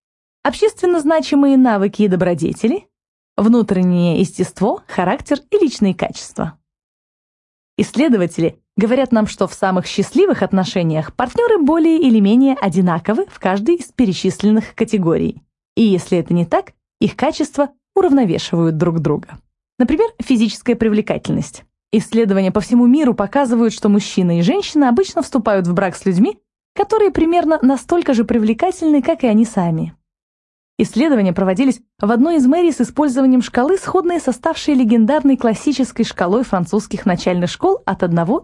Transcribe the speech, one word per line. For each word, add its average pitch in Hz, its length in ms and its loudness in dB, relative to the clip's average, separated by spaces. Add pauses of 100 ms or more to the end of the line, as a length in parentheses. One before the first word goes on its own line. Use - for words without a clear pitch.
(440)
общественно 359 560 0
значимые 285 560 2
навыки 208 460 2
и 214 60 4
добродетели, 180 800 -2 (500)
внутреннее 185 840 2
естество, 190 680 -4
характер 214 540 -4 (100)
и 415 80 2
личные 226 340 0
качества. - 640 -10 (1200)
Исследователи 185 840 0 (180)
говорят 254 360 0
нам, 214 160 2
что - 180 -4
в - 80 -8
самых 185 320 -2
счастливых 277 560 0
отношениях 170 720 -2
партнёры 427 480 0
более 320 360 2
или 254 200 4
менее 247 420 4
одинаковы 190 680 -2
в - 100 -20
каждой 202 380 0
из 339 100 -8
перечисленных 208 880 0
категорий. 175 680 -2 (340)
И 226 60 2
если 190 360 0
это 165 160 -2
не 170 100 0
так, 339 280 -4 (280)
их 214 140 0
качества 285 560 -2 (240)
уравновешивают 175 840 0
друг 165 220 0
друга. 147 400 -4 (400)
Например, 320 300 2 (120)
физическая 233 540 0
привлекательность. - 920 -4 (280)
Исследования 196 580 0
по 202 100 -2
всему 240 260 2
миру 262 280 4
показывают, 233 580 0
что - 160 -2
мужчина 190 500 0
и 170 40 2
женщина 294 460 0
обычно 330 340 0
вступают 202 460 -2
в 180 60 -2
брак 185 200 -2
с - 100 -12
людьми, 196 340 0 (360)
которые 403 380 0
примерно 330 500 0
настолько 277 500 0
же 233 120 2
привлекательны, 269 760 0
как 330 200 -2
и 254 60 2
они 220 160 4
сами. 165 500 -4 (840)
Исследования 220 520 0
проводились 196 480 0 (180)
в 202 100 -2
одной 262 280 2
из 269 100 2
мэрий 339 240 2
с - 100 -2
использованием 262 640 0
шкалы, 302 360 0
сходной 349 420 -2
со - 100 -4
ставшей 311 440 -2
легендарной 254 600 2
классической 240 680 -2
шкалой 202 400 -2
французских 196 600 -4
начальных 180 460 -2
школ - 340 -2
от 190 200 -4
одного 170 400 0